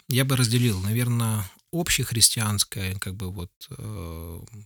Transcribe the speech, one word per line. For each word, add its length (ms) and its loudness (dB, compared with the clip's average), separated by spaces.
я 160 4
бы 120 2
разделил, 440 4
наверно, 680 0
общехристианское, 1300 2
как 180 -6
бы 160 -6
вот, 180 -8
э, 720 -10